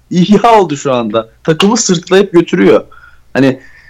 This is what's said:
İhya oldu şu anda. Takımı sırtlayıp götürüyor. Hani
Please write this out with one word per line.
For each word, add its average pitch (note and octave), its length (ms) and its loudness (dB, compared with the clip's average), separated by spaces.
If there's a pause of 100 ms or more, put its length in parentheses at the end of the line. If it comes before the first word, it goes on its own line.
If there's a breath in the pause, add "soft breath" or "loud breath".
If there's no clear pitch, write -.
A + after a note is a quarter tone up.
İhya G#3 500 2
oldu D3+ 180 -2
şu C#3 160 -4
anda. A2+ 360 -4 (140)
Takımı G3 340 0
sırtlayıp F#3 560 -2
götürüyor. E3+ 500 0 (500 soft breath)
Hani C3 260 0 (300 loud breath)